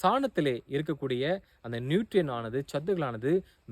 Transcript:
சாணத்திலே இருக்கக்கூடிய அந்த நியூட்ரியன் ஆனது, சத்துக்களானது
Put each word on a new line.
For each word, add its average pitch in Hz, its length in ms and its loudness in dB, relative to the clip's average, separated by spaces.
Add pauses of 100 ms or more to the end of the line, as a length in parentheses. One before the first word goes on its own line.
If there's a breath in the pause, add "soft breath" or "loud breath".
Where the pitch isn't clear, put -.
சாணத்திலே 185 680 2
இருக்கக்கூடிய 139 720 -2 (200 soft breath)
அந்த 117 180 -6
நியூட்ரியன் 165 520 2
ஆனது, 120 320 -4 (100)
சத்துக்களானது 147 720 0 (280 soft breath)